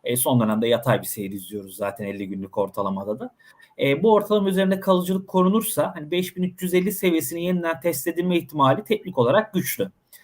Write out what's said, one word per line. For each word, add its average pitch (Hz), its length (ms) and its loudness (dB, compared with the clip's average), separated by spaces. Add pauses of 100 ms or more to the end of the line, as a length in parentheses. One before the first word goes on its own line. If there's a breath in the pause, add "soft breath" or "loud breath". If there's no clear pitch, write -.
E, 120 140 0
son 123 220 4
dönemde 110 280 2
yatay 113 340 2
bir - 60 -10
seyir 98 240 -8
izliyoruz 98 440 -12
zaten 101 300 -6
elli 98 240 -8
günlük 95 280 -8
ortalamada 98 600 -4
da. 254 160 -12 (440 soft breath)
E, 139 240 2
bu 220 100 6
ortalama 208 360 2
üzerinde 190 300 2
kalıcılık 190 480 0
korunursa 185 680 2
hani 151 160 -12
beş 180 260 -4
bin 180 60 -2
üç 180 180 -4
yüz 180 120 -2
elli 180 180 2
seviyesinin 170 500 -2
yeniden 170 380 -2
test 170 280 -2
edilme 175 300 0
ihtimali 147 460 2
teknik - 340 -4
olarak 156 360 2
güçlü. 127 380 -2 (320 loud breath)